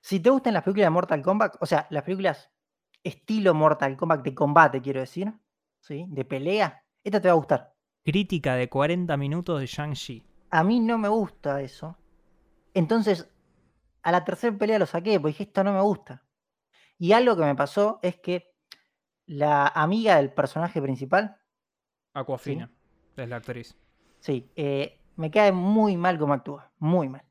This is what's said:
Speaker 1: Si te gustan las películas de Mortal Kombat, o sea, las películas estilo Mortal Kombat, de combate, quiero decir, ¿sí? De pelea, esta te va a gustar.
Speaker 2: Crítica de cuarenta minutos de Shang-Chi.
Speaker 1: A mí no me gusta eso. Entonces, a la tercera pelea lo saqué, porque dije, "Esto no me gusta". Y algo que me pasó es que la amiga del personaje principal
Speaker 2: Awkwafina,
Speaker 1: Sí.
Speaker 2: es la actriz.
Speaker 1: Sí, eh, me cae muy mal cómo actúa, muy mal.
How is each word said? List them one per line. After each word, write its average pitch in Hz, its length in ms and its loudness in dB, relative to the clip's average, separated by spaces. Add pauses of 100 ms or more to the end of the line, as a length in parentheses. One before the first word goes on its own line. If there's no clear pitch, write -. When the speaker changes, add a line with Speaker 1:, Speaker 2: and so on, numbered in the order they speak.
Speaker 1:
Si 190 180 -2
te 170 80 4
gustan 262 240 2
las 175 100 0
películas 202 240 2
de 160 40 4
Mortal 160 320 0
Kombat, 196 380 0
o - 40 -2
sea, 151 240 0
las 147 140 -6
películas 185 480 -4 (520)
estilo 196 520 0
Mortal 151 420 2
Kombat, 147 260 -2
de 135 120 -6
combate, 147 480 4
quiero 135 180 -6
decir, 185 320 -8 (480)
¿sí? 151 280 -14
De 139 180 -6
pelea, 160 580 -2 (180)
esta 202 180 -2
te 185 80 2
va 180 40 6
a 170 40 6
gustar. 143 380 0 (280)
Speaker 2:
Crítica 160 540 0
de 127 120 -2
cuarenta 165 480 0
minutos 151 440 -4
de 131 60 -8
Shang-Chi. 139 560 -10 (280)
Speaker 1:
A 165 140 4
mí 233 160 2
no 226 180 0
me 214 100 -2
gusta 175 540 -4
eso. 139 340 -14 (760)
Entonces, 190 560 0 (720)
a 170 100 0
la 180 120 2
tercera 208 320 -4
pelea 214 220 0
lo 185 80 2
saqué, 185 340 0
porque 151 120 -2
dije, 175 120 -12
"Esto 196 200 -2
no 202 80 0
me 190 100 0
gusta". 196 400 -2 (760)
Y 175 140 2
algo 240 240 4
que 170 80 0
me 143 100 2
pasó 202 480 0
es 180 140 -4
que - 380 -8 (720)
la 143 420 2
amiga 190 480 2
del 139 160 2
personaje 160 500 -4
principal 139 560 -2 (760)
Speaker 2:
Awkwafina, 139 520 -8 (480)
Speaker 1:
Sí. 135 80 -14
Speaker 2:
es 120 60 -10
la 123 80 -10
actriz. 117 400 -14 (440)
Speaker 1:
Sí, 127 360 -6
eh, 143 440 -6 (160)
me 160 140 -6
cae 208 220 4
muy 196 440 2
mal 175 220 0
cómo 147 160 0
actúa, 139 440 -10
muy 156 300 0
mal. 135 220 -14